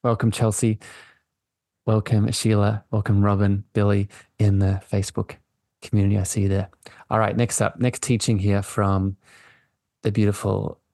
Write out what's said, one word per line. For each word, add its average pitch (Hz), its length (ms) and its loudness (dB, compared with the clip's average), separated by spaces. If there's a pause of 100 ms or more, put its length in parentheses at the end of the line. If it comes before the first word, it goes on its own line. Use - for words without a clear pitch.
Welcome, 117 280 0
Chelsea. 110 480 0 (1040)
Welcome, 107 480 0
Sheila. 107 580 0
Welcome, 101 340 2
Robin, 101 480 2
Billy, 101 360 0 (300)
in 101 200 2
the 95 220 0 (100)
Facebook - 460 -4 (460)
community. 101 360 2
I 92 60 0
see 104 180 -2
you 98 60 0
there. 95 200 -2 (420)
All 110 80 0
right, 110 180 0
next 117 240 -2
up, 104 200 -2
next 123 220 -2
teaching 113 360 0
here 98 240 0
from 98 540 -2 (840)
the 104 100 -2
beautiful 101 680 -2 (140)